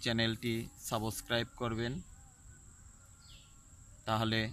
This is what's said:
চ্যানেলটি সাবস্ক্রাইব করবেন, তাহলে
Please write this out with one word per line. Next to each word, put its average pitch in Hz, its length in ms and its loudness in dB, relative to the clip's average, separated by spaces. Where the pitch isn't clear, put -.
চ্যানেলটি 113 500 4
সাবস্ক্রাইব 113 600 0
করবেন, 117 320 0
তাহলে 110 320 4